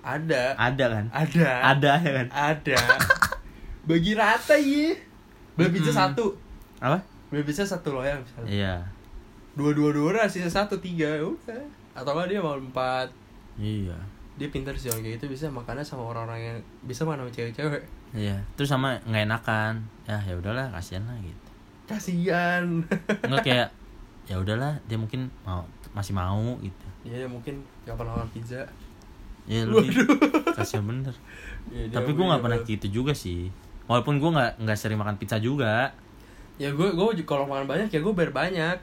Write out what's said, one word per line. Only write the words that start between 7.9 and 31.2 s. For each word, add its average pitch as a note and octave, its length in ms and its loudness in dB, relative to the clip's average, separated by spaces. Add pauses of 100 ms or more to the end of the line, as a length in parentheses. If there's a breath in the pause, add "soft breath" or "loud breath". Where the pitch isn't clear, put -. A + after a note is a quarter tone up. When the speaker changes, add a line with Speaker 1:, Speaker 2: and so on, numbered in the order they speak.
Speaker 1:
loyang C3+ 280 -2
misalnya. A#2+ 260 -12
Speaker 2:
Iya. G2 280 0 (800)
Speaker 1:
Dua, D3 200 2
dua, D3 180 4
dua, E3+ 360 2
sisa F#3 220 -2
satu, G3 300 0
tiga, E3 320 -2
ya D3+ 140 -2
udah. A#3+ 380 -8 (300)
Atau C3 200 -6
nggak E3+ 160 0
dia G#3 100 -2
mau D#3 160 -2
empat. C3 560 -2 (440)
Speaker 2:
Iya. G#2 400 -4 (400)
Speaker 1:
Dia C#3+ 140 -8
pintar C3+ 260 -6
sih B2+ 140 -6
orang A2+ 120 -2
kayak A2+ 160 -6
gitu, B2+ 120 -8
bisa C3+ 200 -6
makannya B2 340 -8
sama C#3 220 -8
orang-orang A#2 360 -6
yang A#2 180 -8 (220)
bisa B2+ 220 -6
makan D3+ 200 -2
sama B2 100 -8
cewek-cewek. B2 500 -4 (300)
Speaker 2:
Iya. G#2 300 -2 (120)
Terus C#3+ 140 0
sama C3+ 320 2
nggak A2 260 0
enakan. A2 460 0 (320)
Ya, G#2+ 160 -4
ya F#2+ 140 -4
udahlah, A2+ 360 -4
kasihan F2+ 340 -8
lah A#2+ 140 -8
gitu. F2 200 -12 (480)
Speaker 1:
Kasihan. F3 960 0 (160)
<laughs> - 320 -2
Speaker 2:
Nggak C3 120 2
kayak, B2 260 4 (560)
ya G2 120 -4
udahlah, A#2 480 0
dia A2 120 -2
mungkin B2 340 -4 (120)
mau, F#2 200 -6 (300)
masih G2+ 200 -4
mau G2+ 460 0
gitu. G2 280 -10 (180)
Speaker 1:
Iya, A#2+ 180 -8
ya B2+ 80 -6
mungkin B2 240 -10 (280)
nggak A2+ 120 -10
pernah A#2 200 -6
makan A#2 160 -4
pizza. A#2 340 -10 (800)
Speaker 2:
Iya, A2+ 200 0
lu G#3+ 140 8
Speaker 1:
Waduh. A#3+ 300 6 (420)
Speaker 2:
kasihan - 320 -2
bener. B2+ 320 -4 (540 loud breath)